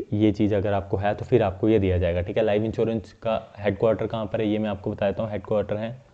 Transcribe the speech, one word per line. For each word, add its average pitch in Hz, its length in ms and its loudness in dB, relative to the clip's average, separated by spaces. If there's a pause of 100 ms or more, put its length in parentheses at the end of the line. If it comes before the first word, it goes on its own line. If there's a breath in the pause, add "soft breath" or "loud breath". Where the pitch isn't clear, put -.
(120)
ये 107 200 4
चीज़ 104 220 0
अगर 101 180 0
आपको 98 240 -2
है 101 180 0
तो - 100 -8
फिर 117 180 4
आपको 101 260 0
ये 110 100 6
दिया 92 200 4
जाएगा, 87 240 0
ठीक 85 140 -6
है। 113 80 4
लाइफ 107 180 2
इंश्योरेंस 113 500 -2
का 110 280 -4 (180)
हेडक्वार्टर 104 480 0
कहाँ 110 200 -6
पर 110 140 -4
है, 110 80 0
ये 107 100 2
मैं 107 120 -2
आपको 98 200 -4
बता 104 160 -2
देता 98 160 0
हूँ। 110 80 -4
हेडक्वार्टर 104 460 -2
है 113 200 -8 (160 soft breath)